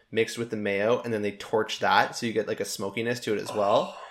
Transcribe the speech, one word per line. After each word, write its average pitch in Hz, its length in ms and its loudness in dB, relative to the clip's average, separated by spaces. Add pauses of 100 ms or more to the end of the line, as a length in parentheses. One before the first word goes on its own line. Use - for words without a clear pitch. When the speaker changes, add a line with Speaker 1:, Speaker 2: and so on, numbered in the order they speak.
(120)
Speaker 1:
mixed 113 280 0
with 117 100 -4
the 110 80 -4
mayo, 104 460 2
and 117 100 -4
then 104 80 0
they 104 120 -2
torch - 460 -2
that, 104 380 4
so 123 80 -4
you 110 80 -2
get, 107 160 0
like, 110 100 -4
a 101 60 -2
smokiness 117 560 -4
to 110 140 0
it 95 60 -2
as - 120 -8
well. 104 420 2
Speaker 2:
Oh. - 160 -16